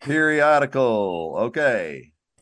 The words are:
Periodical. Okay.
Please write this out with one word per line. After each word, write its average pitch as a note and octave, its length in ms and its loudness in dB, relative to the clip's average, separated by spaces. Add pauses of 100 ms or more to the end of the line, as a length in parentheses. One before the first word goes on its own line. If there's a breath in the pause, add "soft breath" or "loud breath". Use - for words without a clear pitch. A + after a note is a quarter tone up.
Periodical. C3+ 1400 0
Okay. G#2+ 720 -2 (300)